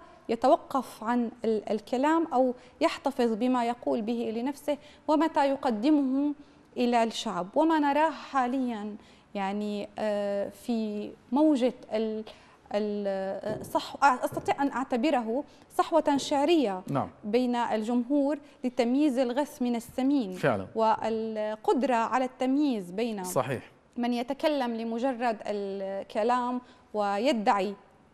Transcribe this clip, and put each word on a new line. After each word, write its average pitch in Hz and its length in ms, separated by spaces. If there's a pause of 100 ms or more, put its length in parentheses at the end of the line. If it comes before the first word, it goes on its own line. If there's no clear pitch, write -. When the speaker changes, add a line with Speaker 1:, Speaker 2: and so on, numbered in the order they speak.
(280)
Speaker 1:
يتوقف 254 760
عن 233 260 (140)
ال-، 220 260
الكلام 277 640
أو 254 220 (260)
يحتفظ 262 520
بما 247 320
يقول 240 380
به 233 340
لنفسه، 277 420 (300)
ومتى 302 420
يقدمه 277 840 (420)
إلى 240 260
الشعب. 202 520
وما 320 240
نراه 294 320
حاليا، 247 840 (380)
يعني، 208 540 (100)
آه، 202 500
في 214 600 (220)
موجة 269 420 (180)
ال-، 220 320 (500)
ال-، 208 320
آه، 196 560
صح-، - 400
أستطيع 285 600
أن 277 80
أعتبره 247 760 (340)
صحوة 302 380
شعرية 277 680
Speaker 2:
نعم. 135 220 (160)
Speaker 1:
بين 240 320
الجمهور 247 840 (260)
لتمييز 254 540
الغث 262 440
من 240 140
السمين، 254 560
Speaker 2:
فعلا. 120 420
Speaker 1:
والقدرة 220 1200
على 226 300
التمييز 254 680
بين 208 340
Speaker 2:
صحيح. 131 460 (260)
Speaker 1:
من 240 160
يتكلم 254 640
لمجرد 233 600 (100)
الكلام 208 1120 (340)
ويدعي 208 800 (400)